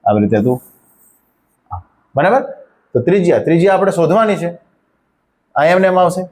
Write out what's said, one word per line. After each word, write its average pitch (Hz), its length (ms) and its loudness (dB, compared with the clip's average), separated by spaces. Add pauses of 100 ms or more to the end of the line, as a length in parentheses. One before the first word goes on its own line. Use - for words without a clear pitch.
આવી 104 160 2
રીતે 107 200 0
તું, 123 200 -2 (1080)
હા, - 120 -14 (320)
બરાબર? 196 260 0 (520)
તો 123 80 -2
ત્રિજ્યા, 175 380 2
ત્રિજ્યા 170 340 2
આપણે 190 180 0
શોધવાની 180 440 0
છે. 170 240 -8 (960)
આ 143 100 0
એમને 185 220 2
એમ 185 120 0
આવશે. 180 320 -2